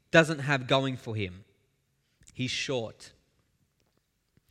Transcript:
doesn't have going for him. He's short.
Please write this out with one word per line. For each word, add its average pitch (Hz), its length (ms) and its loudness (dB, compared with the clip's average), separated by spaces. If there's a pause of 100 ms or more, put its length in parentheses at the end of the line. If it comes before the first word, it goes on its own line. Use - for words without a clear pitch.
(120)
doesn't 160 280 6
have 131 280 -2
going 135 280 2
for 113 200 -8
him. 95 280 -6 (880)
He's 127 200 -6
short. - 580 -6 (1400)